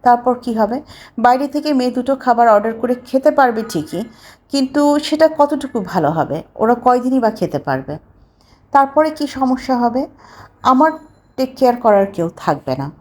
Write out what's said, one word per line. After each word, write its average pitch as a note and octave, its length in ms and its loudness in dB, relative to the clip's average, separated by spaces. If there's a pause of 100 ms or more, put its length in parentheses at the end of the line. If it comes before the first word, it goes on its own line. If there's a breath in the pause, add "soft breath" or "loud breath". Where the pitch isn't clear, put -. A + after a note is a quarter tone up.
তারপর A#3+ 320 2
কি B3 200 -6
হবে? A3 280 -2 (360 loud breath)
বাইরে B3+ 300 2
থেকে D4 260 -2
মেয়ে B3 160 0
দুটো B3+ 260 -2
খাবার A#3 320 2
অর্ডার G#3+ 240 4
করে B3 220 -4 (120)
খেতে C4+ 240 2
পারবে B3 380 2
ঠিকই, E3+ 360 -6 (460 loud breath)
কিন্তু D4 480 2
সেটা D#4 300 2 (100)
কতটুকু C#4+ 420 0
ভালো E3+ 300 0
হবে? D#3+ 320 -2 (120)
ওরা A#3 200 2
কয়দিনই B3 460 0
বা A3+ 100 2
খেতে F#3 280 -4
পারবে? C#3 400 -6 (720 soft breath)
তারপরে C#4 380 0
কি D4 160 -8
সমস্যা C4 500 -4
হবে? A#3+ 300 -2 (560 loud breath)
আমার C4+ 300 4 (440)
টেক C4 200 -4
কেয়ার B3 200 2
করার G#3 300 2
কেউ F3 300 -6
থাকবে C3+ 400 -4
না C#3 140 -8 (100)